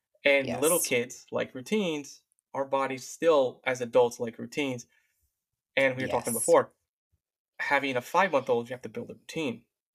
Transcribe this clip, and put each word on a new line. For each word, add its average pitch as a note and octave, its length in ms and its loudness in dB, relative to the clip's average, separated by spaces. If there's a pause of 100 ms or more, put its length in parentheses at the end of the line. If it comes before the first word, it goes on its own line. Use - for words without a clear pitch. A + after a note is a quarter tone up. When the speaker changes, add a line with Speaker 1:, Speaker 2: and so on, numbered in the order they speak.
(240)
Speaker 1:
And C3+ 360 2
little E3 200 4
Speaker 2:
Yes. - 20 -4
Speaker 1:
kids A#2+ 500 -4
like A#2+ 220 -4
routines, D3+ 680 -4 (320)
our C3+ 120 -2
bodies C3+ 420 -2
still, C#3+ 560 2
as B2+ 160 -2
adults, A#2+ 400 2
like A#2 180 -8
routines. B2 480 -6 (880)
And C3+ 200 2
we C3 60 -4
were B2 60 -4
talking A#2+ 240 -2
Speaker 2:
Yes. - 20 -4
Speaker 1:
before, B2+ 380 4 (880)
having C#3 360 0
a B2 60 -2
five-month-old, C3 640 0
you C3 60 -8
have - 80 -16
to A2+ 60 -12
build A#2 220 -10
a - 40 -14
routine. C3 500 -8 (300)